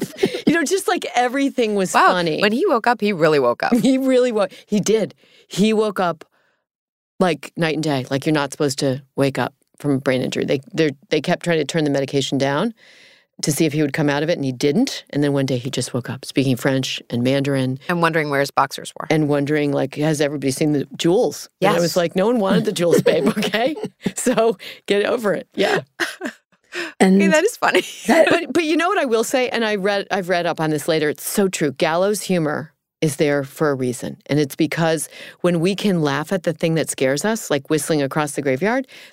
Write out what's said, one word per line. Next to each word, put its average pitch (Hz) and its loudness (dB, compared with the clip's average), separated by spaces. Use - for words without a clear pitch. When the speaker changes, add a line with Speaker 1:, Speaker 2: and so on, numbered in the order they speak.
Speaker 1:
<laughs> - 0
You 302 4
know, 330 2
just, 370 -2
like, 359 0
everything 247 0
was 190 0
Speaker 2:
Wow. 311 6
Speaker 1:
funny. 170 2
Speaker 2:
When 208 4
he 285 0
woke 247 0
up, 240 2
he 208 2
really 156 4
woke 120 2
up. - 0
Speaker 1:
<laughs> 240 2
He 262 4
really 254 2
wo-, 208 0
he 208 0
did. 202 0
He 214 2
woke 214 0
up 170 -2
like 185 0
night 160 0
and 151 -2
day, 139 0
like 135 -2
you're 156 2
not 143 0
supposed 143 -2
to 139 0
wake 135 0
up 123 -4
from 139 0
brain 131 0
injury. - -2
They, 139 -2
they're, 156 2
they 156 0
kept 170 -2
trying 170 0
to 156 -2
turn 160 -2
the 147 0
medication 139 0
down 143 0
to 165 0
see 151 0
if 139 -2
he 151 0
would 139 -2
come 151 0
out 143 0
of 156 -2
it, 175 0
and - -4
he 131 -2
didn't. 143 0
And 143 0
then 143 2
one 139 0
day 131 -2
he 131 -8
just - -6
woke 120 -6
up 120 -10
speaking 135 0
French 135 -2
and 120 -2
Mandarin. 135 0
Speaker 2:
And 175 -2
wondering 160 2
where 139 2
his 139 0
boxers - -2
were. - -10
Speaker 1:
And 156 2
wondering, 143 0
like, 135 -2
"Has 147 0
everybody 139 -2
seen 151 0
the 143 -2
jewels?" 190 0
And 190 4
I 208 4
Speaker 2:
Yes. 175 2
Speaker 1:
was 170 0
like, 170 0
"No 185 2
one 240 2
wanted 190 2
the 214 -2
jewels, 170 2
babe, 160 2
<laughs> 220 0
okay? 220 0
So 233 0
get 202 2
over 214 0
it." - -8
Yeah. - 0
Speaker 3:
And 190 6
Speaker 2:
Okay, 196 4
that 311 4
is 440 -2
funny. - 2
<laughs> - -16
Speaker 3:
that 302 6
Speaker 1:
But, 330 0
but 339 2
you 311 0
know 339 2
what 403 0
I 320 2
will 226 0
say, 254 0
and 233 -2
I 214 -2
read, 202 -2
I've 180 -2
read 175 0
up 165 -4
on 156 0
this 151 -2
later, 160 2
it's - -6
so 202 0
true. 165 -2
Gallows 180 0
humor 156 -2
is 151 0
there 143 0
for 151 -2
a 143 0
reason. 123 -6
And 143 0
it's 143 -2
because 160 -2
when 175 2
we 190 0
can 190 0
laugh 147 -2
at 190 -2
the 170 0
thing 165 -2
that 143 -2
scares 139 0
us, 220 -2
like 139 -2
whistling 156 0
across 143 -2
the - -6
graveyard, 175 0